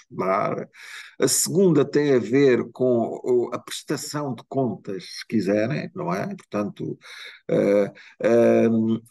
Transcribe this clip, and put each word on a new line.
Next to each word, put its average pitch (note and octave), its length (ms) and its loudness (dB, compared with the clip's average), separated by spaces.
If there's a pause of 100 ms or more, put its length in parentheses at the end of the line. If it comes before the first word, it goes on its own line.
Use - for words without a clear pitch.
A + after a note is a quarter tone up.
dar. - 580 -2 (520)
A - 80 2
segunda D3 580 2
tem D3 300 2
a B2 40 6
ver A#2+ 520 2
com A#2 520 0
o, A#2+ 300 0
a G#2+ 60 -4
prestação - 760 -8
de A2+ 160 -14
contas, G#2 540 -4 (160)
se - 80 -14
quiserem, G#2+ 680 -2
não E2+ 180 -6
é? F#2+ 140 -4 (100)
Portanto, - 640 -8 (500)
eh, G2+ 460 2 (300)
ehm, A2+ 760 4 (120)